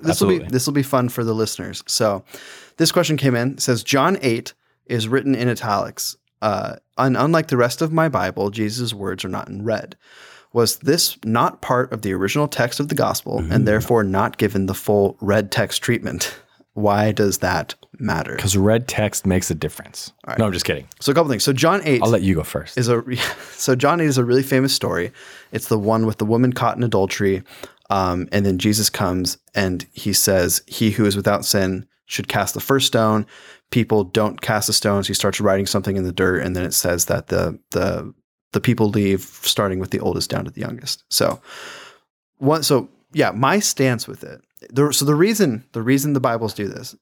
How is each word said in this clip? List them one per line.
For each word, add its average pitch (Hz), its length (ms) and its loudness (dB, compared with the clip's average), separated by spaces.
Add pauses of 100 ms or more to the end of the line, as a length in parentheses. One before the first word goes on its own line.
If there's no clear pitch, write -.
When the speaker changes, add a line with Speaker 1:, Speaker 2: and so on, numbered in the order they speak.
Speaker 1:
this 160 180 0
will 202 60 2
be, 185 80 4
Speaker 2:
Absolutely. 85 140 -6
Speaker 1:
this 127 180 0
will 147 60 -2
be 143 100 2
fun 123 260 0
for 123 140 -4
the 113 100 -2
listeners. 104 540 -4
So 104 360 0 (540)
this 160 140 2
question 156 260 2
came 135 180 2
in. 123 180 -2
It - 80 -8
says, 120 220 0
"John 139 380 2
eight 120 320 -2 (320)
is 113 220 -2
written 131 260 0
in 120 160 0
italics. 107 640 -4 (260)
Uh, 104 340 -2 (220)
and 127 200 2
unlike 156 300 2
the 131 100 0
rest 123 240 2
of 160 100 0
my 160 160 2
Bible, 98 440 0
Jesus' 110 420 -4
words 95 320 -6
are 95 40 -6
not 98 200 -8
in 98 140 -10
red. - 320 -4 (580)
Was 117 240 2
this - 480 0
not 120 360 2
part 131 300 0
of 110 100 -8
the 101 120 -2
original 101 340 0
text - 320 -2
of 147 80 -2
the 160 80 -4
gospel - 440 -2
and 95 240 2
Speaker 2:
Ooh. - 20 4
Speaker 1:
therefore 107 380 2
not 98 340 -2
given 98 300 0
the 95 80 -2
full 101 460 2
red 101 300 0
text - 300 -2
treatment? - 540 -4 (380)
Why 104 400 2
does 98 260 0
that 78 340 -4 (260)
matter?" - 380 -4
Speaker 2:
'Cause 101 180 0
red 110 320 4
text - 380 -4
makes 92 240 2
a 85 60 0
difference. - 560 -10 (160)
Speaker 1:
All - 60 -10
right. - 40 -2
Speaker 2:
No, 113 80 2
I'm 104 80 0
just 85 120 -4
kidding. 71 220 -4 (120)
Speaker 1:
So 139 120 -2
a 135 40 2
couple 160 160 2
things. 107 120 -2
So 139 100 2
John 165 300 2
eight 135 200 2
Speaker 2:
I'll 110 60 4
let 107 120 4
you 95 140 4
go 78 80 -2
first. - 340 -8
Speaker 1:
is 120 120 0
a, 117 120 2 (280)
<laughs> - 240 -14
so - 220 2
John 143 260 2
eight 156 60 2
is 135 100 2
a 123 80 4
really 127 180 4
famous 135 300 2
story. 87 380 -2 (400)
It's - 180 -6
the 110 100 2
one 113 260 2
with 107 140 -2
the 107 60 0
woman 120 280 2
caught 120 240 0
in 120 60 0
adultery. 98 600 0 (460)
Um, 92 420 0
and 101 140 2
then 95 140 2
Jesus 104 300 2
comes 90 480 -2 (180)
and 92 380 -2
he 104 200 -4
says, 90 540 2
"He 110 240 0
who 107 140 2
is 98 100 2
without 101 300 0
sin 95 420 0 (180)
should - 220 -8
cast 101 260 -2
the - 60 -6
first 135 280 0
stone." 110 380 2 (460)
People 110 320 2
don't 107 380 0
cast 107 260 0
the 107 60 -2
stones. 101 340 0
He 98 80 -4
starts - 260 -2
writing 98 240 4
something 98 320 -2
in 95 60 -2
the 92 100 -2
dirt. 90 300 2
And 90 120 -4
then 90 80 -2
it 87 100 -4
says 87 320 0
that - 220 -4
the, 90 300 -2 (140)
the, 87 420 -2 (400)
the 107 80 0
people 113 280 2
leave, 98 340 2
starting - 560 -2
with 92 100 -6
the 95 100 -2
oldest - 300 -4
down - 160 -4
to - 60 -12
the - 100 -12
youngest. - 480 -10
So - 320 -2 (960)
one, 147 260 2
so 127 260 2 (240)
yeah, 123 180 2
my 135 280 2
stance 131 480 0
with - 160 -14
it. - 180 -18 (300)
The, 143 220 2
so 143 120 0
the 147 100 4
reason, 175 480 2 (100)
the 117 80 -6
reason 139 320 2
the 135 60 2
Bibles 117 340 0
do 101 140 -6
this - 340 -12